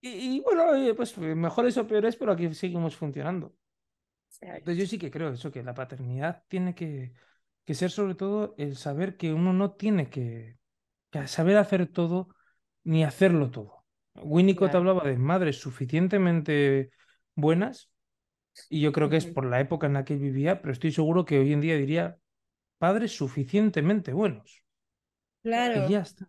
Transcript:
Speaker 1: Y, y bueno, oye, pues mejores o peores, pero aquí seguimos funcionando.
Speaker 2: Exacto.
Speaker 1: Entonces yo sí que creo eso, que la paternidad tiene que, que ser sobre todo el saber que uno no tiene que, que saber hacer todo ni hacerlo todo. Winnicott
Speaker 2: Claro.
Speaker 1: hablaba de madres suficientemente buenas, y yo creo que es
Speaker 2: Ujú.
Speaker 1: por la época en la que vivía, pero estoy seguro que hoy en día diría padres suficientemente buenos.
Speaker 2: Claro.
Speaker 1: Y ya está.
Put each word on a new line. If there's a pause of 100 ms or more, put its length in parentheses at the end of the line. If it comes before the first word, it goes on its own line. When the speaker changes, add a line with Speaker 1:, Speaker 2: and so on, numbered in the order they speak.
Speaker 1:
Y,
y
bueno,
oye,
pues
mejores
o
peores,
pero
aquí
seguimos
funcionando. (720)
Speaker 2:
Exacto.
Speaker 1:
Entonces
yo
sí
que
creo
eso,
que
la
paternidad
tiene
que, (520)
que
ser
sobre
todo
el
saber
que
uno
no
tiene
que, (540)
que
saber
hacer
todo (540)
ni
hacerlo
todo. (300)
Winnicott
Speaker 2:
Claro.
Speaker 1:
hablaba
de
madres
suficientemente (460)
buenas, (800)
y
yo
creo
que
es
Speaker 2:
Ujú.
Speaker 1:
por
la
época
en
la
que
vivía,
pero
estoy
seguro
que
hoy
en
día
diría (640)
padres
suficientemente
buenos. (800)
Speaker 2:
Claro.
Speaker 1:
Y
ya
está.